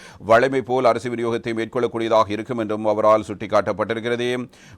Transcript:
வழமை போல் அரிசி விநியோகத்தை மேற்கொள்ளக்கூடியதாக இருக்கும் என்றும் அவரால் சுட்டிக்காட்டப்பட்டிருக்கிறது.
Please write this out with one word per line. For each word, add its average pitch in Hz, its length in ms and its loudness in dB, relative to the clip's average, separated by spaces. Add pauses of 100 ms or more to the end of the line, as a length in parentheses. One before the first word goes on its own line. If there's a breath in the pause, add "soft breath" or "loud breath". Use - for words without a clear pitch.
(180 loud breath)
வழமை 131 440 4
போல் 127 220 0
அரிசி 117 240 2
விநியோகத்தை 117 440 -4
மேற்கொள்ளக்கூடியதாக 113 800 0
இருக்கும் 110 280 -6
என்றும் 107 280 -4
அவரால் 107 400 4
சுட்டிக்காட்டப்பட்டிருக்கிறது. 110 1200 -2 (300 loud breath)